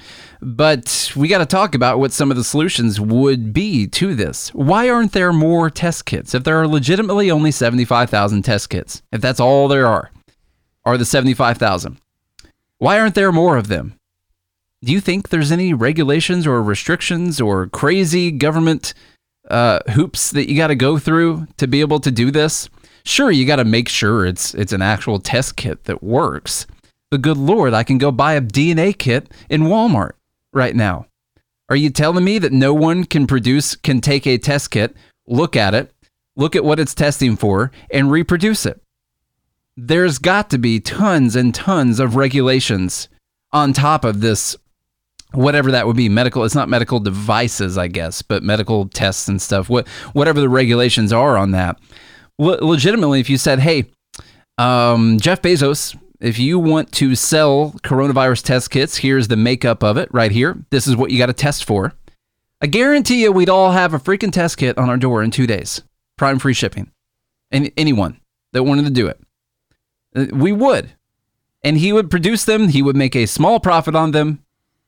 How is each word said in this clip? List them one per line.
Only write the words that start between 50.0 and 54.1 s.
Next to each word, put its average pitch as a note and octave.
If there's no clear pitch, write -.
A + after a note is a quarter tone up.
whatever D3
the C3
regulations A#2+
are A#2
on G2
that. F#2
Le-, E3+
legitimately, D#3
if C3
you C3+
said, C3+
"Hey, D3+